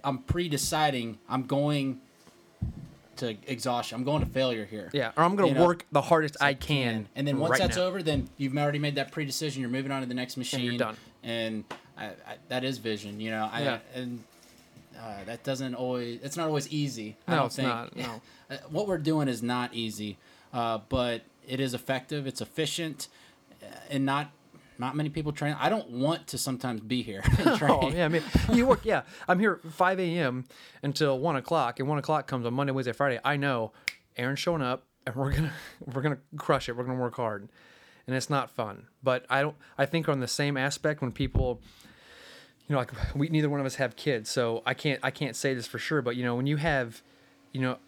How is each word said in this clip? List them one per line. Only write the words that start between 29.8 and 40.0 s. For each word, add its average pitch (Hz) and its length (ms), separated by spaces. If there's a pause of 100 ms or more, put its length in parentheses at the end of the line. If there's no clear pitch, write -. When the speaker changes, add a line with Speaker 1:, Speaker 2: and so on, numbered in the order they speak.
Speaker 2:
A 175 180
M 127 280 (360)
until 139 380
one 156 160
o'clock, 131 460
and 135 80
one 151 80
o'clock 143 280
comes 123 200
on 117 80
Monday, 139 180
Wednesday, 127 220
Friday. 131 320
I 143 100
know 135 380 (420)
Aaron's 131 240
showing 170 220
up, 127 240 (200)
and 120 80
we're 135 200
gonna, 147 180 (180)
<laughs> - 240
we're 131 80
gonna 147 180 (180)
crush 139 320
it. 120 80
We're 123 80
gonna 127 160
work 120 160
hard, 107 320 (580)
and 127 80
it's 131 140
not 143 200
fun. 104 380 (160)
But 127 260
I 135 120
don't, 147 160 (200)
I 139 80
think 165 220